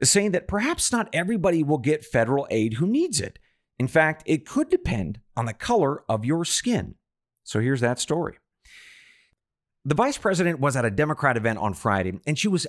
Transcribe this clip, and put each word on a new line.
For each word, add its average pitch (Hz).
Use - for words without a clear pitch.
saying 202
that 175
perhaps 262
not 226
everybody 175
will 147
get 147
federal 127
aid 110
who 156
needs 262
it. -
In 127
fact, 156
it 151
could 302
depend 104
on 120
the 110
color 151
of 107
your 165
skin. -
So -
here's 127
that 120
story. 151
The 143
vice 262
president 175
was 135
at 120
a 110
Democrat 147
event 110
on 98
Friday, 95
and 151
she 208
was 185